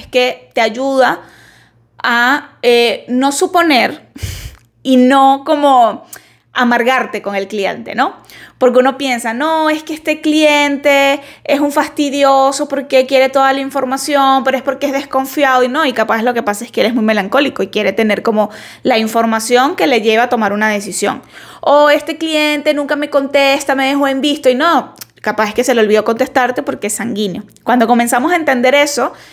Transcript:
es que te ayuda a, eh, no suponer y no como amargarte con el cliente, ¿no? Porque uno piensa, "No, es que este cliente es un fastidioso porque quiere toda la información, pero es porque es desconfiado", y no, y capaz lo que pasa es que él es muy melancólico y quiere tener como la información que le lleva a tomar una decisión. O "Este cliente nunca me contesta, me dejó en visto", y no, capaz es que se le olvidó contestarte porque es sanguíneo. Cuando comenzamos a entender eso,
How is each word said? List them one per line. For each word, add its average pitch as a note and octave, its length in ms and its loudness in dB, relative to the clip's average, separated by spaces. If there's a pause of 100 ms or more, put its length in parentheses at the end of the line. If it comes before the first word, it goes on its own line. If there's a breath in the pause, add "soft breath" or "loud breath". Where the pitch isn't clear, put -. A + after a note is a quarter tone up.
es - 40 -20
que B3 460 -2
te B3 80 -2
ayuda B3+ 640 0 (800 loud breath)
a, B3 580 0
eh, A#3+ 480 2
no C4 240 0
suponer E4+ 760 0 (760 loud breath)
y C4 160 2
no C4+ 480 4
como C#4 580 2 (480 loud breath)
amargarte A#3+ 680 0
con G3+ 120 -6
el G3 140 -6
cliente, G3 460 -6
¿no? - 220 -2 (420 loud breath)
Porque B3+ 220 4
uno C4 180 0
piensa, A#3+ 340 -4
"No, D#4 380 0
es D#4 120 -2
que D#4+ 120 -10
este D#4 260 -4
cliente C#4+ 1000 2 (220 loud breath)
es C#4+ 160 0
un C#4+ 120 0
fastidioso C#4 960 0
porque C4+ 380 0
quiere C4 240 2
toda C4+ 240 2
la C#4 60 -4
información, C4+ 840 0
pero C4 140 0
es A#3 40 -8
porque C4+ 260 -4
es C#4 40 -4
desconfiado", C4+ 720 0
y B3+ 40 0
no, D4 180 -2
y B3+ 80 -2
capaz A3 260 -2
lo A#3+ 140 0
que A#3 80 -4
pasa A3 240 -6
es - 40 -20
que - 120 -2
él - 60 0
es A#3 60 -2
muy A3+ 100 0
melancólico A3 580 0
y G3 60 -4
quiere G3+ 260 -2
tener G#3+ 280 0
como G#3 280 0 (320 loud breath)
la A#3+ 160 0
información A3+ 760 0
que E4+ 100 0
le B3 160 0
lleva A3 220 2
a - 40 0
tomar A3 240 0
una G#3+ 160 0
decisión. G3+ 540 -4 (400 loud breath)
O D4 260 4
"Este D4+ 300 0
cliente D4+ 560 0
nunca D4 220 -4
me C#4+ 120 -4
contesta, C#4 680 0
me C4+ 120 0
dejó C#4 220 0
en C4+ 120 -2
visto", D4 300 0
y B3+ 40 2
no, C#4+ 400 0 (280)
capaz A3 260 -2
es G#3 60 -12
que C4 100 -2
se C4 100 0
le A#3 60 2
olvidó G#3+ 240 2
contestarte B3 580 -2
porque B3+ 260 -6
es - 40 -6
sanguíneo. G3+ 520 -6 (200)
Cuando B3 220 2
comenzamos A#3+ 460 0
a F4+ 40 2
entender C4+ 380 2
eso, C#4+ 400 0 (180 loud breath)